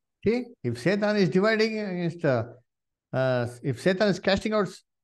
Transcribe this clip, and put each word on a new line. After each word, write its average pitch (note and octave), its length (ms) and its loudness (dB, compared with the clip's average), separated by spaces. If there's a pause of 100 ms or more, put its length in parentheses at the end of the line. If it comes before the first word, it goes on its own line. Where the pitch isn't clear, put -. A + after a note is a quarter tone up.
(260)
See, A#3+ 180 0 (200)
if A#2+ 140 -2
Satan G#3 380 0
is F#3+ 140 2
dividing G#3+ 500 2
against, F3 460 -4
uh, B2 180 2 (680)
uh, B2+ 340 0 (160)
if C#3 180 -4
Satan F#3+ 280 2
is F3+ 100 0
casting G3 340 -2
out G#3 140 0
s-, - 160 -16 (200)